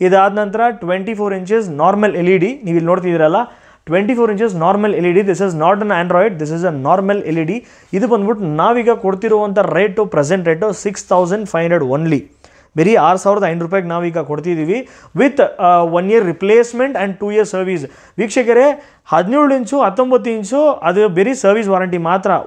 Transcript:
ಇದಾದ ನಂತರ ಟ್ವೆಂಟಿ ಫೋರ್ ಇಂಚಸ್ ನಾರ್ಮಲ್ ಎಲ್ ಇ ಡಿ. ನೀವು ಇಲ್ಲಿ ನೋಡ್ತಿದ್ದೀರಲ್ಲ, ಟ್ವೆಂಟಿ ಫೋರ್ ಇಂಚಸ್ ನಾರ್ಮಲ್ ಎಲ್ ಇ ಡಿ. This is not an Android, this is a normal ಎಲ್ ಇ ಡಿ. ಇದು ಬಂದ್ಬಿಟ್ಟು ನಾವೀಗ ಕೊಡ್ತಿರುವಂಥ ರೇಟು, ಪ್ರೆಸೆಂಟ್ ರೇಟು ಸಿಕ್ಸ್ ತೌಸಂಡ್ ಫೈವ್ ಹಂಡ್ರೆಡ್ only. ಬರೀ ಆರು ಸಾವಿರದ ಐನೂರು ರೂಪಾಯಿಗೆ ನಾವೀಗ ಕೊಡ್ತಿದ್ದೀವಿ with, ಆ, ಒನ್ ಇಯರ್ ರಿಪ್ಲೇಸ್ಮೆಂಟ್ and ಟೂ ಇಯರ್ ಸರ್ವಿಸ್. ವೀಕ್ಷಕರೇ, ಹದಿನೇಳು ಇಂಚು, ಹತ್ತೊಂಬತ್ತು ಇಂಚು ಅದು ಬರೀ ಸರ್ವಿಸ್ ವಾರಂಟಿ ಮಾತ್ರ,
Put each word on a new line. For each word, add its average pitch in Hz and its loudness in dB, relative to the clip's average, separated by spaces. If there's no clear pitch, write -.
ಇದಾದ 190 4
ನಂತರ 214 -2
ಟ್ವೆಂಟಿ 190 -4
ಫೋರ್ 202 -4
ಇಂಚಸ್ 190 -2
ನಾರ್ಮಲ್ 185 0
ಎಲ್ 175 0
ಇ 190 4
ಡಿ. 180 2
ನೀವು 233 -4
ಇಲ್ಲಿ 165 0
ನೋಡ್ತಿದ್ದೀರಲ್ಲ, 170 2
ಟ್ವೆಂಟಿ 202 0
ಫೋರ್ 233 2
ಇಂಚಸ್ 202 -2
ನಾರ್ಮಲ್ 196 0
ಎಲ್ 170 -2
ಇ 175 2
ಡಿ. 175 2
This 196 0
is 196 0
not 170 2
an 214 -2
Android, 180 0
this 156 -4
is 175 -2
a 139 -4
normal 196 0
ಎಲ್ 160 -4
ಇ 165 -2
ಡಿ. 147 -6
ಇದು 202 0
ಬಂದ್ಬಿಟ್ಟು 208 -2
ನಾವೀಗ 208 0
ಕೊಡ್ತಿರುವಂಥ 208 0
ರೇಟು, 196 0
ಪ್ರೆಸೆಂಟ್ 170 -2
ರೇಟು 175 0
ಸಿಕ್ಸ್ - -8
ತೌಸಂಡ್ 185 0
ಫೈವ್ 165 -2
ಹಂಡ್ರೆಡ್ 170 2
only. 147 0
ಬರೀ 196 4
ಆರು 185 4
ಸಾವಿರದ 202 0
ಐನೂರು 170 -2
ರೂಪಾಯಿಗೆ 175 -2
ನಾವೀಗ 170 -4
ಕೊಡ್ತಿದ್ದೀವಿ 160 -4
with, 262 2
ಆ, 175 6
ಒನ್ 175 0
ಇಯರ್ 226 4
ರಿಪ್ಲೇಸ್ಮೆಂಟ್ 233 0
and 190 -4
ಟೂ 202 -6
ಇಯರ್ 208 2
ಸರ್ವಿಸ್. 185 -4
ವೀಕ್ಷಕರೇ, 240 2
ಹದಿನೇಳು 262 2
ಇಂಚು, 262 -2
ಹತ್ತೊಂಬತ್ತು 247 0
ಇಂಚು 240 0
ಅದು 196 0
ಬರೀ 196 0
ಸರ್ವಿಸ್ 208 0
ವಾರಂಟಿ 185 -2
ಮಾತ್ರ, 185 -2